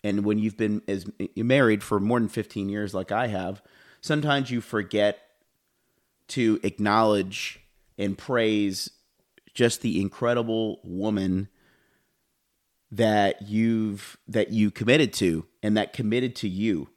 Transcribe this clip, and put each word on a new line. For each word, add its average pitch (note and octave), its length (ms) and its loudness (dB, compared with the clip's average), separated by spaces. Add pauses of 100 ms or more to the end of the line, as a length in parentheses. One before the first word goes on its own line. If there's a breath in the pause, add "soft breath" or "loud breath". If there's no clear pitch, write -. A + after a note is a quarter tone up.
and G#2 220 -2
when G#2+ 140 2
you've G#2+ 180 -2
been G#2+ 300 0
as, F#2+ 180 -4 (300)
you're A2 100 -2
married A#2+ 380 4
for G#2 160 0
more A2+ 200 2
than A2 100 0
fifteen G2+ 380 -6
years G#2 260 -6
like F#2+ 180 -6
I A#2 160 0
have, G2 340 -6 (400 soft breath)
sometimes C#3+ 500 0
you A#2+ 80 -2
forget G#2 600 0 (1080)
to A2+ 340 2
acknowledge G#2 960 0 (380)
and G2+ 200 -4
praise G#2+ 720 0 (640)
just A#2 280 2
the F#2+ 200 0
incredible A2+ 840 -2
woman F#2+ 640 -2 (1400)
that G#2 520 2
you've, G#2+ 760 -2 (100)
that A2 240 0
you G#2+ 200 4
committed B2 420 2
to D#2+ 320 0 (160)
and G#2+ 160 2
that - 160 -2
committed A#2+ 440 -2
to G#2+ 120 -6
you. F#2 480 -2